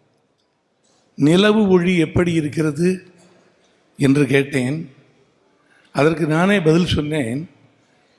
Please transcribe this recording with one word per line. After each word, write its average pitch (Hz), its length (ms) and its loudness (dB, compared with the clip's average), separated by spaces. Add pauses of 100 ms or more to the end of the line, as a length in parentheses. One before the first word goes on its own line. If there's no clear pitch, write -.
(1120)
நிலவு 202 540 2
ஒளி 185 280 2
எப்படி 175 360 0
இருக்கிறது 160 720 -4 (920)
என்று 139 300 2
கேட்டேன். 139 640 -2 (1000)
அதற்கு 165 340 0
நானே 180 340 0
பதில் 165 260 2
சொன்னேன், 147 640 -4 (680)